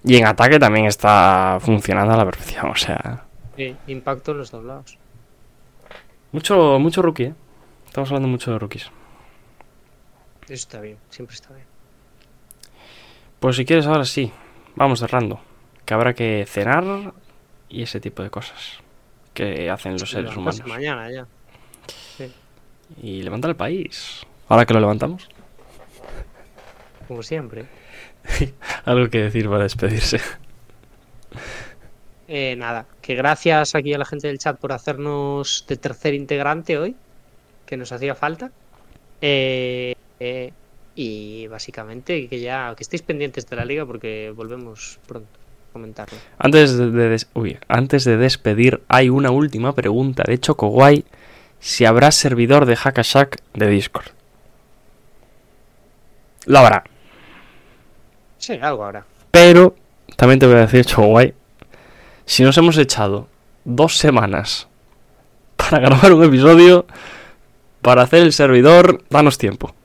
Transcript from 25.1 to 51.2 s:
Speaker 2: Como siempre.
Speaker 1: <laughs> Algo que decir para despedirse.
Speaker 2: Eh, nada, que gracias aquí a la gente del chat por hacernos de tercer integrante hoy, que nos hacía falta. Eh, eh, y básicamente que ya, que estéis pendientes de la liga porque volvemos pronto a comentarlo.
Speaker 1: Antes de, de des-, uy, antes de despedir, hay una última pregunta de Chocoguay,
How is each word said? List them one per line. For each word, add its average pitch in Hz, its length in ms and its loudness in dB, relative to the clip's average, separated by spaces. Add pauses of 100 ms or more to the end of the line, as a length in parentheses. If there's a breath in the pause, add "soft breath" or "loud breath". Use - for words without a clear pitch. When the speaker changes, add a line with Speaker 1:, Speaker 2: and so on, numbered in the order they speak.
Speaker 2:
Como 120 140 -16
siempre. 120 440 -14 (580 soft breath)
Speaker 1:
<laughs> - 600 -8
Algo 123 240 0
que 113 140 -4
decir 107 260 -4
para 101 140 -2
despedirse. 104 580 -4 (2000 loud breath)
Speaker 2:
Eh, 135 300 -10
nada, 117 280 -12 (140)
que - 140 -10
gracias 151 600 -2
aquí 143 200 -4
a 143 40 -8
la 139 60 -8
gente 143 220 -12
del 143 120 -10
chat 143 200 -8
por 139 140 -12
hacernos 143 960 -10
de 135 80 -8
tercer 135 380 -8
integrante 147 600 -6
hoy, 190 200 -8 (680)
que 135 100 -14
nos 123 160 -16
hacía 131 240 -10
falta. 165 340 -10 (720)
Eh, 127 720 -6 (240)
eh, 127 340 -14 (440)
y 110 500 -14
básicamente 113 840 -14
que 123 120 -12
ya, 123 360 -10
que - 60 -20
estéis 170 200 -12
pendientes 143 460 -10
de - 60 -16
la 117 120 -10
liga 147 200 -8
porque 110 480 -14
volvemos 113 720 -18
pronto 113 220 -20 (400)
a - 60 -20
comentarlo. 110 440 -18 (200 loud breath)
Speaker 1:
Antes 143 380 4
de, 120 140 0
de 117 200 0
des-, 113 240 -4
uy, 110 240 -8 (100)
antes 131 360 0
de 120 120 2
despedir, 120 720 0
hay 127 220 4
una 135 200 0
última 131 440 -2
pregunta 127 520 -2
de 123 140 -2
Chocoguay, 139 640 4 (560 soft breath)